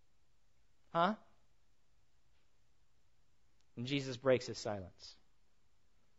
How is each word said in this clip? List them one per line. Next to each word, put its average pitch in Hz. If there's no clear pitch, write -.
Huh? 170
And 123
Jesus 135
breaks 127
his 113
silence. 101